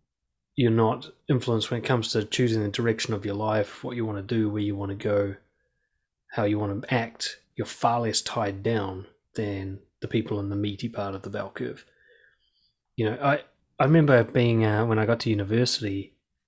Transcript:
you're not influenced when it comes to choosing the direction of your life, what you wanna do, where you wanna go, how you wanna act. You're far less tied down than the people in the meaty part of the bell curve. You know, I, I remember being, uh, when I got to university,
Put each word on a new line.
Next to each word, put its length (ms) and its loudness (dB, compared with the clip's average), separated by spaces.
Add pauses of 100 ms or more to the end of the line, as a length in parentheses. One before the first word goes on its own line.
(560)
you're 140 4
not 360 2 (220)
influenced 420 0
when 100 -2
it 60 -8
comes 260 0
to 120 0
choosing 380 0
the 60 -2
direction 460 -2
of 100 -6
your 100 -4
life, 480 -2
what 140 -8
you 80 -2
wanna 180 -6
do, 260 0
where 140 -2
you 140 -2
wanna 180 -6
go, 400 0 (960)
how 140 -2
you 140 2
wanna 300 -4
act. 500 -4 (180)
You're 100 -4
far 340 0
less 200 0
tied 420 -4
down 440 -2 (280)
than 460 -6 (200)
the 60 -8
people 320 -2
in 120 -4
the 60 -4
meaty 320 -4
part 280 -6
of 60 -10
the 80 -10
bell 200 -8
curve. 340 -10 (1120)
You 160 0
know, 100 -6
I, 220 0 (360)
I 60 2
remember 380 8
being, 420 4
uh, 220 4
when 120 2
I 80 2
got 140 2
to 100 0
university, 840 0 (340)